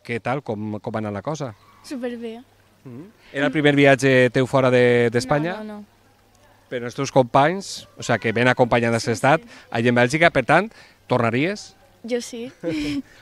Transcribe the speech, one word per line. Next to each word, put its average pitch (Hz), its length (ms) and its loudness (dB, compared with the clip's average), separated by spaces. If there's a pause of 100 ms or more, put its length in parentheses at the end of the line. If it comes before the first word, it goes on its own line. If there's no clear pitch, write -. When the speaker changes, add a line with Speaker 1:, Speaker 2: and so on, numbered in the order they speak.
Speaker 1:
què 117 180 -8
tal, 135 220 -6
com, 107 360 -8
com 113 140 -10
va 113 60 -6
anar 107 160 -6
la 98 80 -8
cosa? 143 320 -8 (280)
Speaker 2:
Superbé. 240 580 -12 (440)
Speaker 1:
Mm. 135 240 -18 (240)
Era 143 140 -2
el 143 40 0
primer 147 240 2
viatge 135 540 6
teu 131 160 0
fora 127 240 2
de, 123 400 4
d'Espanya? 147 480 -2
Speaker 2:
No, 214 60 -12
no, 208 160 -14
no. 208 60 -18 (840)
Speaker 1:
Però 120 180 -8
els 123 80 -12
teus 139 160 -4
companys, 143 760 0 (100)
o 131 60 -14
sea, 120 140 0
que 113 140 -2
ben 113 160 2
acompanyades 117 560 2
Speaker 2:
Sí, 123 80 -2
Speaker 1:
has 113 60 -4
estat, 147 240 2
Speaker 2:
sí. - 60 -20 (240)
Speaker 1:
allà 120 180 0
en 120 60 2
Bèlgica, 135 360 2
per 131 140 -2
tant, 180 240 2 (380)
tornaries? 127 640 -2 (320)
Speaker 2:
Jo 233 160 -6
sí. 240 280 -12 (160)
<laughs> 294 400 -6 (180)